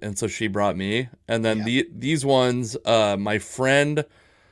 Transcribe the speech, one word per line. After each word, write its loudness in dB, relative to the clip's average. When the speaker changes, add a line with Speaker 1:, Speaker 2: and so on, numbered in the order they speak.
Speaker 1:
and -8
so -2
she -4
brought 0
me. -4
And 0
then 2
Speaker 2:
Yeah. -4
Speaker 1:
the, 0
these -2
ones, 2
uh, 4
my 0
friend 0